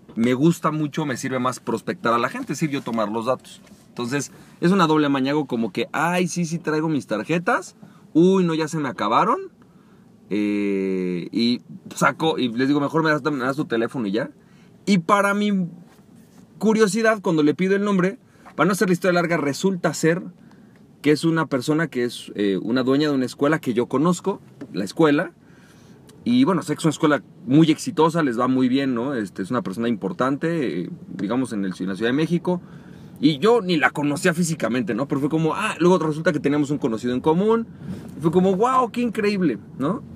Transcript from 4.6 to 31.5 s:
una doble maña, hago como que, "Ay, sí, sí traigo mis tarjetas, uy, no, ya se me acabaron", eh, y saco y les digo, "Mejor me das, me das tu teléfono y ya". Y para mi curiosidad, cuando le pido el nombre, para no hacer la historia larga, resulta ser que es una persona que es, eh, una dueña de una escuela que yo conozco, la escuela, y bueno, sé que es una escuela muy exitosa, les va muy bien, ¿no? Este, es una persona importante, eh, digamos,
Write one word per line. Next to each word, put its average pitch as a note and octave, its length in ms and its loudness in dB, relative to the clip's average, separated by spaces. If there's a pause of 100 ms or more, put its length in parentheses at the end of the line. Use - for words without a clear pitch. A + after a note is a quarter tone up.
una F#3+ 160 4
doble D3+ 200 4
maña, C#3 240 0
hago D3 160 -2
como A2+ 240 -2
que, - 220 -4
"Ay, F3 340 0
sí, F3 180 -4
sí D#3+ 140 -4
traigo D#3 300 -2
mis C#3+ 180 -2
tarjetas, F3 680 -2 (380)
uy, F#3 300 6
no, E3 100 0
ya D#3+ 140 -2
se D#3 120 -4
me C#3 100 -4
acabaron", D3 500 2 (880)
eh, F#2+ 1040 -2
y A#2 300 0 (340)
saco D3+ 420 0
y B2 120 -2
les A#2+ 180 -2
digo, D3 140 2
"Mejor D3 220 0
me D#3 80 2
das, D3 120 0
me D3 140 -2
das B2+ 180 -2
tu D3+ 100 -4
teléfono A#2 420 -2
y G2 40 -2
ya". G#2+ 200 -2 (540)
Y G3 120 4
para G3+ 360 2
mi G3+ 340 0 (880)
curiosidad, A3 640 2
cuando E3+ 200 2
le D3 120 4
pido F#3 220 0
el G3+ 100 0
nombre, G3 340 0 (360)
para D#3 120 2
no F3 60 2
hacer F#3+ 160 0
la F#3 40 2
historia F3 280 2
larga, E3+ 160 0
resulta E3 560 -2
ser E3+ 280 0 (800)
que C#3+ 100 4
es D3+ 120 2
una D#3+ 220 2
persona D3 420 -2
que B2 160 -4
es, - 320 -8
eh, G2 260 0
una B2 220 0
dueña C#3 260 2
de C#3+ 60 0
una B2+ 100 0
escuela D3 340 0
que C3 140 -4
yo A#2 120 2
conozco, F3 560 0 (320)
la F#2+ 100 -4
escuela, D#3 480 2 (920)
y B2 200 4
bueno, F3 160 2
sé D3+ 120 -6
que - 60 -6
es - 60 -2
una D#3 60 4
escuela D3 320 2 (220)
muy D3+ 240 6
exitosa, D#3+ 540 2
les A#2+ 160 0
va B2 80 2
muy C3 220 2
bien, C3+ 260 0
¿no? C3 180 -2
Este, G#2 280 -6
es F#2+ 100 -6
una B2 100 0
persona A2+ 280 -4
importante, A#2+ 920 -2
eh, - 60 -8 (200)
digamos, A#2+ 420 -4